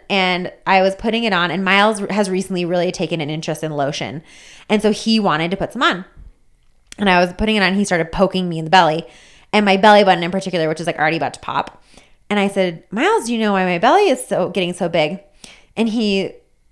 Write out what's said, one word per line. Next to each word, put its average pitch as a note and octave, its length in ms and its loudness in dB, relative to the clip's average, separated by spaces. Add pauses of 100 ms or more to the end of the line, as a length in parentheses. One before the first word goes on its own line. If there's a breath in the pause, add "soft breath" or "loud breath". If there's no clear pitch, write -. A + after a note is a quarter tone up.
and F3+ 440 -2 (140)
I F#3+ 160 4
was F#3+ 120 2
putting A3+ 300 -4
it A3 80 -2
on, F3 180 0
and F#3+ 140 -4
Miles G3+ 340 4 (120)
has G3 200 -2
recently F#3 340 -4
really F3 280 0
taken E3+ 280 -4
an F3 100 -6
interest D#3 340 -6
in D#3 80 -6
lotion. C#3+ 500 -4 (460 loud breath)
And G#3+ 120 2
so G#3+ 120 2
he A3 260 0
wanted E3+ 320 0
to F#3+ 60 -4
put - 160 -6
some A#3+ 100 -8
on. A3 220 0 (960)
And G3+ 120 2
I F3+ 80 4
was F3+ 140 2
putting G#3+ 240 -2
it G#3 60 0
on, F#3 80 2
and F#3+ 60 0
he G3+ 80 0
started E3 280 -2
poking F#3 360 0
me E3 100 -6
in D#3+ 80 -6
the D#3+ 40 -10
belly, E3 340 4 (500 soft breath)
and G#3 120 4
my G3 100 4
belly G#3 280 8
button F3+ 200 4
in E3+ 60 -4
particular, F3+ 380 -2
which D#3 120 -4
is, E3 60 -10
like, E3 120 -4
already D#3+ 200 0
about C#3+ 160 -4
to - 60 -18
pop. - 420 -6 (480 soft breath)
And G#3 100 0
I G3 80 2
said, F#3 420 -2
"Miles, D#4+ 360 0
do A#3+ 80 -4
you A#3 40 -2
know G#3+ 140 0
why F#3+ 140 2
my F3+ 120 0
belly E4 300 4
is B3+ 180 -2
so, E3+ 220 -2
getting F3+ 240 -4
so F3+ 160 -4
big?" E3 320 -2 (560 loud breath)
And A3+ 140 0
he, G3+ 400 -2 (420)